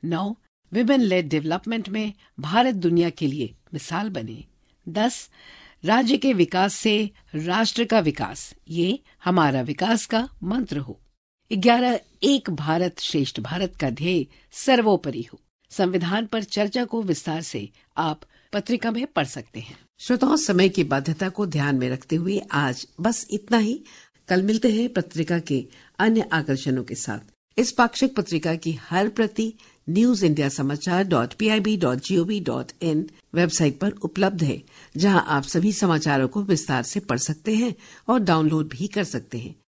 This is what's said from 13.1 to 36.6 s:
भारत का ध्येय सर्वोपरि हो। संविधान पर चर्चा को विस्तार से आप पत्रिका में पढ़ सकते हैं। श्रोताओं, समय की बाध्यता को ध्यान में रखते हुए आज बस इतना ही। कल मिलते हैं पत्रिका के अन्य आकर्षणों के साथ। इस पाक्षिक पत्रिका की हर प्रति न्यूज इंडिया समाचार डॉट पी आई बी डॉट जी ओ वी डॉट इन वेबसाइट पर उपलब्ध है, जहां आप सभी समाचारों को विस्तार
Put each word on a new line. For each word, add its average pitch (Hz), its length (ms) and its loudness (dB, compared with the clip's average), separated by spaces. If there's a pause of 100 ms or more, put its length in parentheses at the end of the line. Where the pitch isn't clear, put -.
भारत 170 400 -6
का 143 100 0
ध्येय 147 380 -2 (240)
सर्वोपरि 214 680 2
हो। - 200 -16 (280)
संविधान 185 560 -2
पर 220 180 -4
चर्चा 208 420 -4
को 226 180 -4
विस्तार 165 380 -4
से 110 280 -10 (280)
आप 156 240 -4 (320)
पत्रिका 226 380 -2
में 240 160 -4
पढ़ - 180 -2
सकते - 340 -12
हैं। - 200 -18 (200)
श्रोताओं, 262 360 2
समय 190 340 4
की 185 140 0
बाध्यता 151 460 -2
को 208 160 -4
ध्यान 143 300 0
में 127 140 0
रखते 131 260 -4
हुए 185 260 -2 (100)
आज 139 360 -2 (120)
बस 214 320 -2
इतना 226 260 0
ही। 226 260 0 (440)
कल 185 140 2
मिलते 220 300 2
हैं 240 220 0
पत्रिका 170 460 -2
के 143 280 -4 (320)
अन्य 220 320 2
आकर्षणों 135 520 -2
के 113 120 -10
साथ। 110 240 -8 (400)
इस 254 120 2
पाक्षिक 254 440 2
पत्रिका 170 400 -2
की 160 160 -4
हर 180 380 -2
प्रति 220 440 -2 (360)
न्यूज 208 340 4
इंडिया 147 260 4
समाचार 147 540 -2
डॉट 139 300 0
पी 214 160 0
आई 214 100 2
बी 214 180 0
डॉट 131 200 2
जी 185 200 -2
ओ 170 60 4
वी 208 160 -2
डॉट 127 320 -6 (100)
इन 156 280 0 (240)
वेबसाइट 160 460 2
पर 202 120 0
उपलब्ध 190 520 -2
है, 139 200 -2 (340)
जहां 190 280 4
आप 143 180 0
सभी 185 300 0
समाचारों 151 540 2
को 202 160 -2
विस्तार 156 400 0